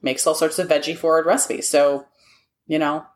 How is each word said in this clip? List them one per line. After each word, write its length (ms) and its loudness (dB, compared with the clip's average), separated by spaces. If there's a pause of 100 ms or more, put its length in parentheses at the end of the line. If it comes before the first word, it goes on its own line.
makes 240 -2
all 80 2
sorts 240 0
of 100 -4
veggie 280 0
forward 300 2
recipes. 420 0
So, 380 2 (600)
you 120 -2
know, 260 -2 (120)